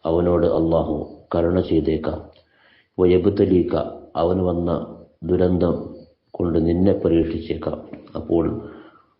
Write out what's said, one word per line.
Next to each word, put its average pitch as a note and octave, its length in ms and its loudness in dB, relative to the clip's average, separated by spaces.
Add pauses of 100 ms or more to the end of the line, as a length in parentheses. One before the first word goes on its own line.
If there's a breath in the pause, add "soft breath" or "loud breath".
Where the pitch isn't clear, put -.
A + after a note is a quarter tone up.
അവനോട് E2+ 420 2
അല്ലാഹു D#2 600 0 (260)
കരുണ E2+ 240 2
ചെയ്തേക്കാം. D#2+ 640 -2 (760 soft breath)
വയബ്തലീക, F#2 760 4 (400)
അവന് F2+ 260 0
വന്ന E2+ 540 -2 (280)
ദുരന്തം F2+ 680 0 (380)
കൊണ്ട് E2 360 0
നിന്നെ F2+ 260 4
പരീക്ഷിച്ചേക്കാം. - 880 0 (340)
അപ്പോൾ - 540 -2 (500 loud breath)